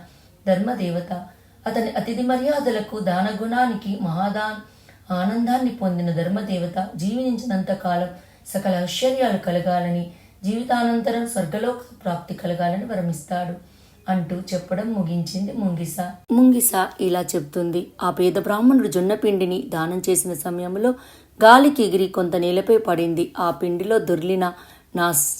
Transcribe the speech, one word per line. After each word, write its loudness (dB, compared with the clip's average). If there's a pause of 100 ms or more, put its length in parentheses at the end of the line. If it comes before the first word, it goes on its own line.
(480)
ధర్మదేవత. -2 (540)
అతని -2
అతిథి -4
మర్యాదలకు, 0
దానగుణానికి -2
మహాదాన్ -2 (520)
ఆనందాన్ని 0
పొందిన -2
ధర్మదేవత -2
జీవించినంత -2
కాలం -2 (380)
సకల -2
ఐశ్వర్యాలు 0
కలగాలని, -2 (320)
జీవితానంతరం 0
స్వర్గలోక -4 (260)
ప్రాప్తి -6
కలగాలని -4
వరమిస్తాడు -6 (300)
అంటూ -2
చెప్పడం -4
ముగించింది -2
ముంగిస. -4 (360)
ముంగిస 6 (300)
ఇలా 2
చెప్తుంది. -4 (100)
ఆ 0
పేద 2
బ్రాహ్మణుడు 4
జొన్న 2
పిండిని 0
దానం -2
చేసిన 0
సమయంలో -2 (540)
గాలికి 10
ఎగిరి 2
కొంత -2
నేలపై 2
పడింది. 0
ఆ 0
పిండిలో 0
దొర్లిన 0 (420)
నా 2 (280)